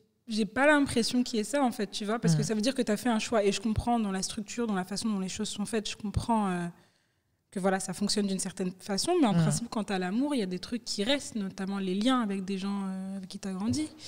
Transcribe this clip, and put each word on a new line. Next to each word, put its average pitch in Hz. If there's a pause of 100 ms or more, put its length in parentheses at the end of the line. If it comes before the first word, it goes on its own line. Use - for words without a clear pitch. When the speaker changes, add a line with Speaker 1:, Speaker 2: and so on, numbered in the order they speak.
(280)
Speaker 1:
j'ai 220
pas 262
l'impression 247
qu'il 240
y -
ait 214
ça, 285
en 240
fait, 208
tu -
vois, 220
parce 165
que 151
Speaker 2:
Ouais. -
Speaker 1:
ça 220
veut 214
dire 262
que 247
t'as 214
fait 247
un 220
choix. 214
Et 196
je -
comprends 233
dans 202
la 190
structure, -
dans 214
la 180
façon 214
dont 202
les 185
choses 208
sont 208
faites, 214
je -
comprends, 208
euh, 175 (840)
que 196
voilà, 190
ça 185
fonctionne 202
d'une 190
certaine 185
façon, 208
mais 247
en 196
Speaker 2:
Ouais. 170
Speaker 1:
principe, 156
quand 208
t'as 190
l'amour, 233
il 254
y -
a 190
des 180
trucs -
qui -
restent, 277
notamment 196
les 190
liens 247
avec 196
des 196
gens, 196
euh, 190
avec 190
qui 202
t'as 196
grandi. 247 (200)